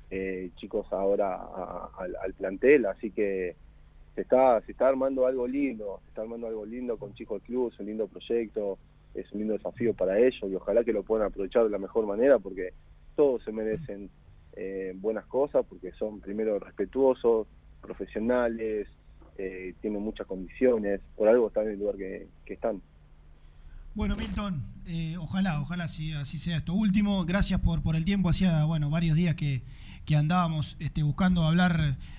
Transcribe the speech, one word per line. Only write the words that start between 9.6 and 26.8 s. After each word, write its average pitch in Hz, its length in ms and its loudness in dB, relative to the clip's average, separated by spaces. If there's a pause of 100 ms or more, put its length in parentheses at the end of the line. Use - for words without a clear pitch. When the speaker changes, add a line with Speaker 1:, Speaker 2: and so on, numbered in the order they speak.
Speaker 1:
para 95 280 2
ellos 123 280 4
y 95 60 -4
ojalá 101 300 2
que 113 80 0
lo 104 100 0
puedan 107 240 0
aprovechar 98 380 2
de 107 60 2
la 101 80 -4
mejor 107 280 -2
manera 117 320 6
porque 92 340 -8 (440)
todos 135 260 2
se - 80 -10
merecen, 110 580 -6 (460)
eh, 95 400 -6
buenas 101 320 -4
cosas, 135 420 0
porque - 300 -12
son 107 220 -6
primero 104 400 -2
respetuosos, 117 880 2 (340)
profesionales, 110 1040 -2 (520)
eh, 92 420 -8
tienen 104 220 -4
muchas 107 240 -6
condiciones, 101 720 0 (160)
por 107 120 4
algo 117 200 6
están 107 160 0
en 110 80 -4
el 98 60 -8
lugar 101 180 -2
que, 95 320 -10 (160)
que 98 100 -12
están. 104 260 -4 (1120)
Speaker 2:
Bueno, 208 220 0
Milton, 202 480 -4 (220)
eh, 165 320 -4
ojalá, 180 420 0
ojalá 165 260 -6
sí, 156 260 -6
así 147 260 -6
sea 170 200 -2
esto. 170 160 -2
Último, 202 500 4